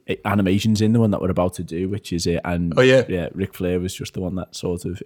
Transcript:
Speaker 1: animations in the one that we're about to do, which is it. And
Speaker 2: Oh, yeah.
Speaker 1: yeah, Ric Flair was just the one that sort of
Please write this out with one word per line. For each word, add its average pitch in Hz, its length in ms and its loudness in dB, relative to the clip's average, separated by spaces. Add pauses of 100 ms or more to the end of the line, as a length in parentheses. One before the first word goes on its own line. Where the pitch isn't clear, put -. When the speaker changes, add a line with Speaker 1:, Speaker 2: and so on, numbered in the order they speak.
(260)
Speaker 1:
animations 101 560 2
in 110 100 4
the 120 80 4
one 110 120 4
that - 100 -2
we're 90 80 0
about 90 240 0
to - 80 -8
do, 82 260 -6
which 98 240 -8
is 85 140 -2
it. 85 180 0
And 87 320 -2
Speaker 2:
Oh, 127 60 6
yeah. 131 260 6
Speaker 1:
yeah, 87 240 -2
Ric 95 220 -6
Flair 90 260 0
was 92 140 -4
just - 200 -10
the - 60 -8
one 90 140 -4
that 90 200 -8
sort 87 300 -4
of 90 220 -8